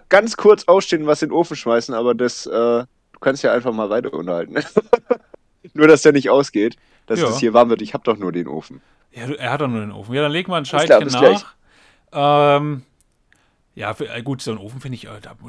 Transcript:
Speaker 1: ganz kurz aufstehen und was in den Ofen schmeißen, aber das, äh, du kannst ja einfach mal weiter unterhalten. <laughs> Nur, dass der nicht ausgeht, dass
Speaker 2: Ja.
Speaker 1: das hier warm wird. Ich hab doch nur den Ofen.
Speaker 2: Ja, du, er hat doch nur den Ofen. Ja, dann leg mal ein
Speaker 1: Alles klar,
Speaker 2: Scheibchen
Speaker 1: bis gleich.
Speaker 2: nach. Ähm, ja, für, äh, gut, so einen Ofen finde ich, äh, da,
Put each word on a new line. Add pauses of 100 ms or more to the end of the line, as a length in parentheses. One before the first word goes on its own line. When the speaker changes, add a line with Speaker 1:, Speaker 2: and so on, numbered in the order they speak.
Speaker 1:
ganz
kurz
aufstehen
und
was
in
den
Ofen
schmeißen,
aber
das,
äh,
du
kannst
ja
einfach
mal
weiter
unterhalten. (580)
<laughs>
Nur,
dass
der
nicht
ausgeht, (320)
dass
Speaker 2:
Ja.
Speaker 1:
das
hier
warm
wird.
Ich
hab
doch
nur
den
Ofen. (300)
Speaker 2:
Ja,
du,
er
hat
doch
nur
den
Ofen.
Ja,
dann
leg
mal
ein
Speaker 1:
Alles
klar, (200)
Speaker 2:
Scheibchen
Speaker 1:
bis
gleich. (680)
Speaker 2:
nach.
Ähm, (920)
ja,
für,
äh,
gut,
so
einen
Ofen
finde
ich,
äh,
da, (140)